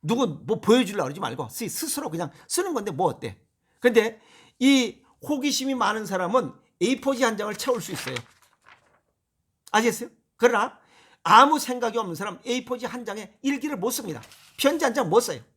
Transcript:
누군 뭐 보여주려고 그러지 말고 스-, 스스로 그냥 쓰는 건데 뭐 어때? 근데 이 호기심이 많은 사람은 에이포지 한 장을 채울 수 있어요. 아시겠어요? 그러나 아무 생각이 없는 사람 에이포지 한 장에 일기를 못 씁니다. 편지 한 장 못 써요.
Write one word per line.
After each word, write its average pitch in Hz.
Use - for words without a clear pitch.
누군 185
뭐 208
보여주려고 208
그러지 147
말고 127
스-, 226
스스로 277
그냥 160
쓰는 359
건데 208
뭐 160
어때? 120
근데 226
이 262
호기심이 269
많은 214
사람은 185
에이포지 254
한 220
장을 208
채울 247
수 -
있어요. 135
아시겠어요? 226
그러나 233
아무 254
생각이 240
없는 190
사람 190
에이포지 247
한 240
장에 208
일기를 277
못 202
씁니다. 160
편지 311
한 247
장 220
못 208
써요. 156